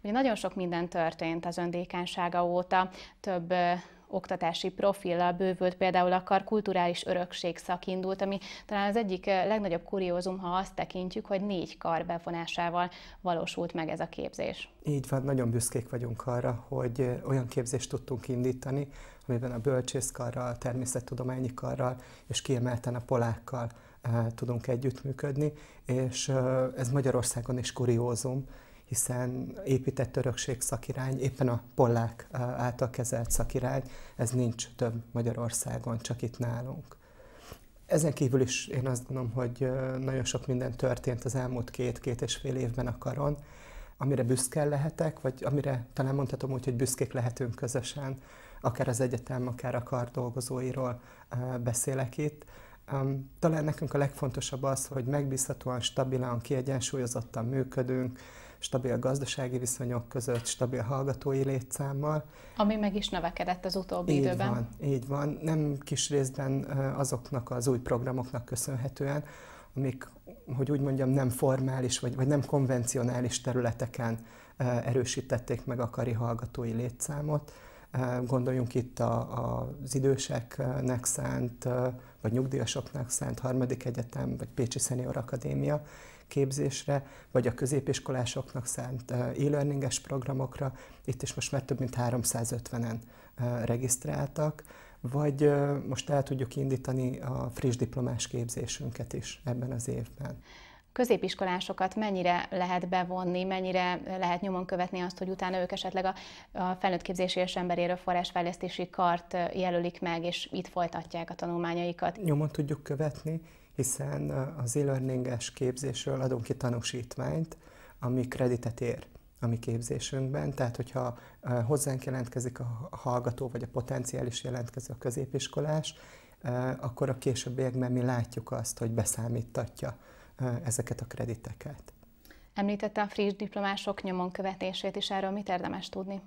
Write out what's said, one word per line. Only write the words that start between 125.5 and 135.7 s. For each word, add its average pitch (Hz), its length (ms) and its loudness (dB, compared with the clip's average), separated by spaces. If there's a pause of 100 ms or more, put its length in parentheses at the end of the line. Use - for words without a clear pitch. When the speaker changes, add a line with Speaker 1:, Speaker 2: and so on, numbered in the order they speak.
Speaker 2:
ö, 127 60 -4 (320)
akkor 131 280 -2
a 127 100 -2
későbbiekben 127 760 0
mi 123 100 4
látjuk 123 500 0
azt, 120 260 -4
hogy 113 120 0
beszámítatja, 117 1080 -2 (400)
ö, 127 120 0 (160)
ezeket 117 360 -2
a 117 60 -4
krediteket. - 840 -8 (640)
Speaker 1:
Említette 208 480 0
a 202 60 2
friss 202 240 2
diplomások 202 680 -2
nyomon 185 280 0
követését 185 680 -4
is, 202 140 -2
erről 190 200 0
mit 202 180 -4
érdemes 180 400 -2